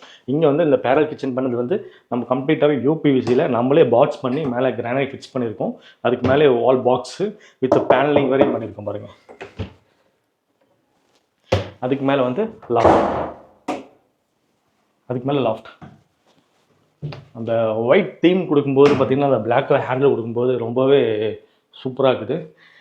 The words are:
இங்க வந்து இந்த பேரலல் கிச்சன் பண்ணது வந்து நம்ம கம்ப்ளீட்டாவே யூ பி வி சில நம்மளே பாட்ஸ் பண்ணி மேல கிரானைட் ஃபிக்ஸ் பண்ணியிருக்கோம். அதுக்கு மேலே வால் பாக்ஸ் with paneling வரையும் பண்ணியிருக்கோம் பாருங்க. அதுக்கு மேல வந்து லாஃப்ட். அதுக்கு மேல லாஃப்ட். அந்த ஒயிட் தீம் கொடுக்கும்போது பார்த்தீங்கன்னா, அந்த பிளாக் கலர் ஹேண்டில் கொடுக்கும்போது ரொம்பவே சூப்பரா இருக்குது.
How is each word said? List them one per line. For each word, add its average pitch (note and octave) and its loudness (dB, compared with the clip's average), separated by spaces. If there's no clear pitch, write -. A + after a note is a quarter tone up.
இங்க D3 0
வந்து D3 2
இந்த C#3+ 2
பேரலல் C#3 0
கிச்சன் C3+ -8
பண்ணது C3 -2
வந்து B2 -4
நம்ம A#2+ -4
கம்ப்ளீட்டாவே D3 0
யூ D3+ 0
பி D3+ 0
வி C3 2
சில B2 0
நம்மளே B2+ 4
பாட்ஸ் B2+ 2
பண்ணி B2+ -4
மேல B2+ -2
கிரானைட் A#2+ -4
ஃபிக்ஸ் - -12
பண்ணியிருக்கோம். B2+ -6
அதுக்கு B2 0
மேலே C#3+ 4
வால் B2+ 2
பாக்ஸ் B2+ -2
with B2+ 2
paneling C#3+ 2
வரையும் B2+ 0
பண்ணியிருக்கோம் G#2 -12
பாருங்க. G#2 -10
அதுக்கு C3+ -2
மேல C#3 2
வந்து B2+ -4
லாஃப்ட். - 0
அதுக்கு B2 -6
மேல C3 0
லாஃப்ட். - -8
அந்த A2+ -2
ஒயிட் B2+ 2
தீம் F3+ 2
கொடுக்கும்போது C#3+ 4
பார்த்தீங்கன்னா, C3 0
அந்த C3+ 2
பிளாக் A2+ 0
கலர் C#3 0
ஹேண்டில் C3 2
கொடுக்கும்போது A#2+ -2
ரொம்பவே C3 0
சூப்பரா C3 0
இருக்குது. C3+ -6